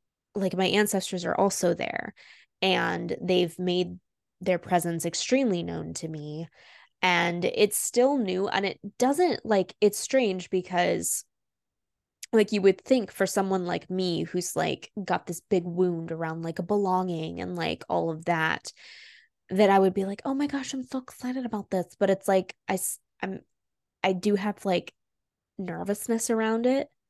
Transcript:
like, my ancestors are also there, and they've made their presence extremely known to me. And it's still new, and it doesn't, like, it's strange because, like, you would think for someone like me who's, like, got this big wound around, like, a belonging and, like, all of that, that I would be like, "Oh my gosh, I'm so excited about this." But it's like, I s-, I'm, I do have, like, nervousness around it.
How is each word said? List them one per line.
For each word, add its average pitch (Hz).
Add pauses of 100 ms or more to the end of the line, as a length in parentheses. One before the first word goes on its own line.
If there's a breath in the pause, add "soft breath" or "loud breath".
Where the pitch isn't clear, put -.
(340)
like, 190
my 190
ancestors 190
are 170
also 190
there, - (480 soft breath)
and 175
they've 180
made 180 (420)
their 180
presence 170
extremely 196
known 165
to 160
me. 156 (540 soft breath)
And 175
it's -
still 262
new, 190
and 202
it - (180)
doesn't, 285
like, 196
it's 208
strange 196
because, 175 (1080)
like, 214
you 202
would 190
think 247
for 196
someone 190
like 175
me 180
who's, 175
like, 160 (140)
got 175
this 170 (100)
big 180
wound 170
around, 165
like, 165
a 190
belonging 185
and, 180
like, 165
all 170
of 160
that, 160 (760 loud breath)
that 190
I 196
would 190
be 190
like, 202
"Oh 269
my 285
gosh, 277
I'm 262
so 262
excited 254
about 214
this." 180 (120)
But 196
it's 196
like, 190 (100)
I 196
s-, - (240)
I'm, 190 (640)
I 190
do 208
have, 202
like, 180 (640)
nervousness 196
around 226
it. 269 (220)